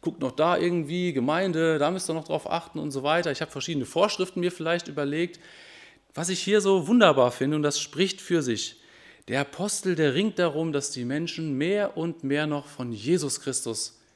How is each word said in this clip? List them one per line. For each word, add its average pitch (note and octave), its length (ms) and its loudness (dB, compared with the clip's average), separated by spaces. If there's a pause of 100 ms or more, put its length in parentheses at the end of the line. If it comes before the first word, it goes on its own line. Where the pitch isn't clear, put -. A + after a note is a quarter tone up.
guckt - 200 -4
noch B2+ 120 -2
da E3+ 240 2
irgendwie, F3 560 0
Gemeinde, D#3+ 680 0
da D3 120 2
müsst F#3 180 -4
ihr D#3+ 60 -2
noch D#3 100 -6
drauf D#3 260 -4
achten E3 280 -4
und D#3 120 -4
so C3+ 120 -6
weiter. E3 280 2
Ich C3+ 100 -4
habe D#3 100 -6
verschiedene C#3+ 360 -4
Vorschriften F#3 540 0
mir F3 120 0
vielleicht E3+ 360 -2
überlegt. D3+ 520 -4 (760)
Was E3+ 140 -4
ich F3+ 120 -2
hier G#3 200 4
so F#3+ 260 4
wunderbar E3 440 8
finde, C#3 260 0
und D3+ 60 0
das D3 180 0
spricht F3+ 400 -2
für E3+ 220 0
sich, A#2+ 340 -2 (520)
der C3+ 140 0
Apostel, F#3 520 -2
der D3+ 200 2
ringt G3 240 0
darum, E3 340 0
dass C#3 180 -2
die B2 140 -6
Menschen D3+ 520 -4
mehr F#3+ 400 -2
und E3 280 -4
mehr C#3+ 220 0
noch D3 200 -4
von B2 260 -8
Jesus C#3 480 0
Christus - 600 -6 (160)